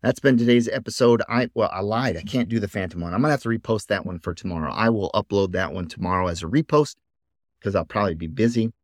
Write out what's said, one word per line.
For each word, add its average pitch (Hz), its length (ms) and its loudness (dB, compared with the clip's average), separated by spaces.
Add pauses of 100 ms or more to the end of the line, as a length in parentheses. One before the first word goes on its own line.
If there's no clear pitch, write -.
That's - 180 0
been 131 160 4
today's 117 320 4
episode. 120 600 2
I, 120 260 0
well, 107 180 2
I 95 80 -6
lied. 107 360 -2
I 80 60 -10
can't 120 260 -2
do 113 100 0
the 101 80 -2
Phantom 90 340 -6
one. 85 140 -6
I'm 104 60 0
gonna 151 100 2
have 139 120 0
to 113 60 -4
repost 113 380 -2
that 98 180 -2
one 90 140 -8
for 87 160 -6
tomorrow. 82 380 -6
I 113 160 0
will 104 260 0
upload 98 380 0
that 92 200 -2
one 90 140 -6
tomorrow 92 400 -2
as 85 160 -4
a 82 40 -8
repost 147 500 0 (680)
'cause 101 140 -2
I'll 82 80 2
probably 101 300 0
be 82 120 -8
busy. 113 460 0 (120)